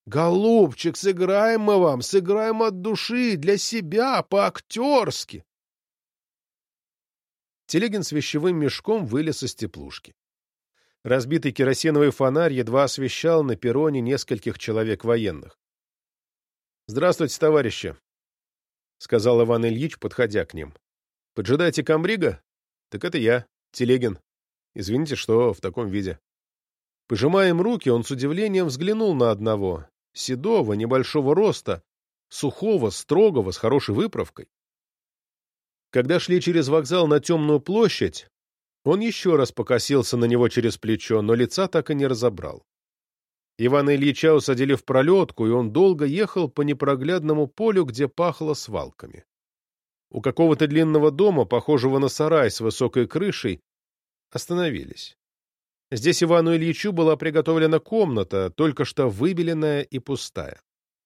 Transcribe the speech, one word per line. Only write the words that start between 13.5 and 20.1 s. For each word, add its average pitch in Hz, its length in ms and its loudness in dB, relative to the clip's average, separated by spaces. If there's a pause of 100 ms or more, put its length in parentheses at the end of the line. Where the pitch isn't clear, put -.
перроне 135 460 0
нескольких 123 580 -4
человек 110 460 -4
военных. 101 520 -2 (1300)
"Здравствуйте, 151 520 0
товарищи", — 135 560 2 (1040)
сказал 117 440 2
Иван 117 220 2
Ильич, 117 320 -4
подходя 104 480 -2